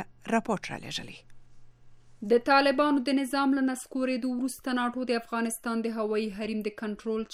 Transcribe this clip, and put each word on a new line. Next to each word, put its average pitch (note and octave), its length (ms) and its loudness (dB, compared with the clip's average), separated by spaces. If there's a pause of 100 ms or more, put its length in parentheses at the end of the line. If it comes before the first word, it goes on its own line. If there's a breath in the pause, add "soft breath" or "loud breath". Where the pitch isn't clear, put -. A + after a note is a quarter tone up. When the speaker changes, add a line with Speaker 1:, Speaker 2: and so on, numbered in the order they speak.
(360)
Speaker 1:
رپورټ A3 280 0 (100)
را - 100 -6
لېږلی. - 340 -10 (1120)
Speaker 2:
د A#3+ 160 8
طالبانو C#4 580 6
د C#4 140 4
نظام C#4 360 2
له C#4 120 2
نسکورېدو C4 680 -2
وروسته B3+ 420 -4
ناټو B3 320 -2
د A#3+ 140 2
افغانستان A3+ 640 -2
د A3+ 100 -4
هوایي G#3+ 320 0 (100)
حریم A3 300 -2
د G#3 140 -4
کنټرول A3 520 -4